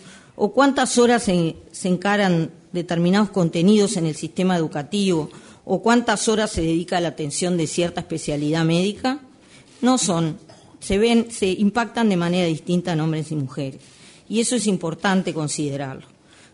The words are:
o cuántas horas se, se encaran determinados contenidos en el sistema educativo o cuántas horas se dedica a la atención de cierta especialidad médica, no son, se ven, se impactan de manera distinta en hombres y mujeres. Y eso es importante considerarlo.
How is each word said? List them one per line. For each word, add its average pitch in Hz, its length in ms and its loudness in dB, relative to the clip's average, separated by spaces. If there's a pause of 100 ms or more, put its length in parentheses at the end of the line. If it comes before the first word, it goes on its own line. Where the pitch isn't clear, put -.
(360)
o - 180 -2
cuántas 269 440 2
horas 240 260 4
se, 170 320 0 (160)
se - 160 -8
encaran 180 640 0 (200)
determinados 180 600 0
contenidos 196 640 2
en 165 80 -2
el 151 100 -2
sistema 180 400 -2
educativo 160 760 -2 (340)
o 185 160 -2
cuántas 233 460 2
horas 214 240 0
se 180 100 -4
dedica 165 360 -2
a 175 40 0
la 165 80 -2
atención 175 480 -4
de 160 80 0
cierta 170 360 -2
especialidad 151 640 -2
médica, 196 560 0 (600)
no 254 200 4
son, 165 400 -2 (400)
se 196 180 -2
ven, 233 320 2
se 190 220 -2
impactan 214 580 0
de 185 80 2
manera 175 300 0
distinta 175 460 -2
en 156 80 0
hombres 156 300 -2
y 156 40 -4
mujeres. 135 440 -6 (480)
Y 208 120 -2
eso 233 160 0
es 202 100 -2
importante 180 680 -2
considerarlo. 143 720 -6 (460)